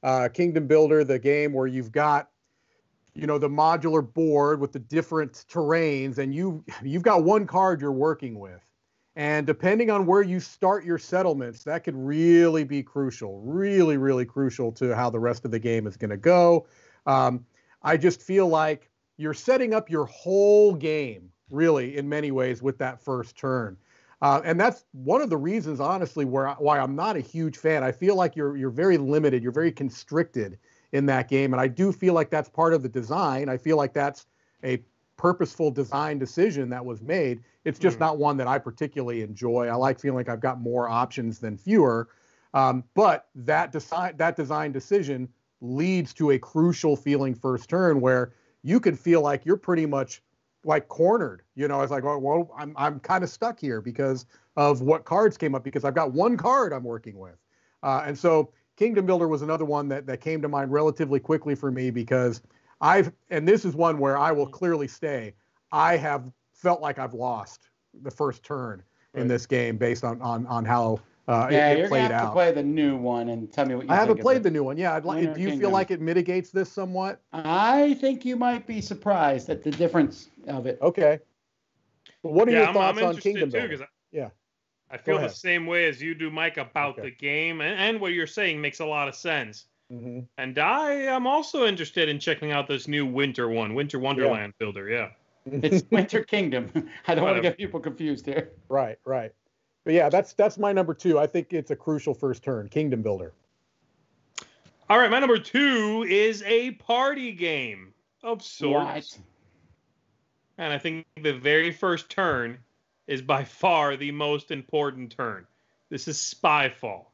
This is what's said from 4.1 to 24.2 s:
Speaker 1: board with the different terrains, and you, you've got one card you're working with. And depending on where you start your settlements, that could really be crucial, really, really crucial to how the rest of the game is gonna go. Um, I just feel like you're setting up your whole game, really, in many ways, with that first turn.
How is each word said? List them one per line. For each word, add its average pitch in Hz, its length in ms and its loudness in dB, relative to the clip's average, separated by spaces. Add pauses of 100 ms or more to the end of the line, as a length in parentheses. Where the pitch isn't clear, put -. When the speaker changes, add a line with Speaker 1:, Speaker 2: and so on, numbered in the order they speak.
Speaker 1:
board 151 460 2
with 139 140 -4
the 139 40 -10
different 151 720 -4
terrains, 147 720 0
and 135 160 -4
you, 165 280 -4 (200)
you've 147 180 -4
got 175 220 4
one 202 240 2
card 185 340 2
you're 143 100 -4
working 135 460 -2
with. 95 240 -16 (540)
And 151 320 -2
depending 208 420 2
on 202 160 2
where 190 160 6
you 185 180 0
start 190 460 -2
your 170 140 -2
settlements, 139 640 -2
that 160 200 -6
could 160 120 -6
really 160 680 6
be 139 200 -4
crucial, 117 580 -6
really, 170 560 4
really 131 280 2
crucial 123 480 -2
to 120 220 0
how 120 140 0
the 117 100 -4
rest 120 260 0
of 120 40 -4
the 113 80 -2
game 113 300 0
is 95 100 -10
gonna 104 200 -6
go. 170 500 6 (400)
Um, 127 360 2 (380)
I 160 160 2
just 170 240 2
feel 190 260 2
like 156 440 0 (260)
you're 151 160 -6
setting 247 400 0
up 214 160 -2
your 156 160 -2
whole 202 680 4
game, 135 560 -4 (180)
really, 143 480 0
in 143 100 -6
many 147 240 -4
ways, 127 300 -2
with 131 160 -4
that 127 240 -8
first 123 340 -8
turn. 120 420 -6 (440)